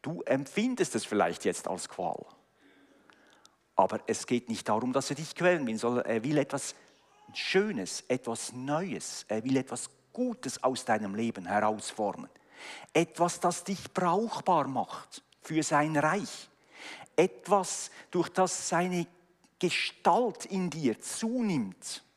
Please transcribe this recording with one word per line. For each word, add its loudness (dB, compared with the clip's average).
Du -4
empfindest 0
es 0
vielleicht 0
jetzt 0
als -4
Qual. -6
Aber 4
es -2
geht 0
nicht -4
darum, 0
dass 0
er -4
dich -12
quälen 4
will, -2
sondern 0
er 0
will 2
etwas -2
Schönes, 0
etwas -4
Neues. -4
Er -2
will 4
etwas -4
Gutes -4
aus 0
deinem 0
Leben -2
herausformen. 0
Etwas, 2
das 0
dich -6
brauchbar 2
macht -6
für 0
sein 2
Reich. 0
Etwas, 2
durch 2
das 0
seine 0
Gestalt 2
in -2
dir 2
zunimmt. -2